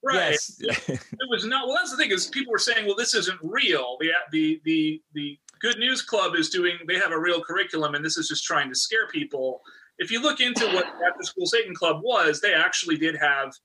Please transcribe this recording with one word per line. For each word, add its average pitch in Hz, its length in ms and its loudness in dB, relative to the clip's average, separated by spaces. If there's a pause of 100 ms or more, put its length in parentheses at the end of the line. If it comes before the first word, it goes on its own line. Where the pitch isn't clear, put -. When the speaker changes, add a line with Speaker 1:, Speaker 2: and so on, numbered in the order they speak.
Speaker 1:
Right. 208 280 2 (280)
Speaker 2:
Yes. - 300 -2
<laughs> - 0 -
Speaker 1:
It - 420 -6
was 220 140 0
not, 254 220 0
well, 269 100 0
that's 339 140 0
the 254 60 -8
thing 277 140 2
is 185 160 0
people 262 260 -6
were 202 60 2
saying, 226 280 2
"Well, 202 100 0
this 240 180 0
isn't 185 280 0
real." 165 580 0
The, 160 100 2 (220)
the, 156 320 2
the, 156 380 0 (120)
the 147 240 -8 (220)
Good 220 180 0
News 247 240 0
Club 185 320 0
is 160 160 2
doing, 175 280 0 (100)
they 180 100 2
have 185 140 0
a 160 60 0
real 170 240 2
curriculum, 165 520 -2
and 147 100 -4
this 160 120 -2
is 160 120 -2
just - 160 -4
trying 143 240 0
to 127 60 -10
scare 220 340 0
people. 135 520 -4 (380)
If 175 120 -4
you 233 100 0
look 277 200 0
into 247 260 2
what 185 200 2
Speaker 2:
<laughs> 170 220 -2
Speaker 1:
After 180 140 -4
School - 240 -4
Satan 208 280 0
Club 160 280 0
was, 185 380 2
they 202 140 4
actually 165 420 2
did 160 200 0
have 139 360 2 (120)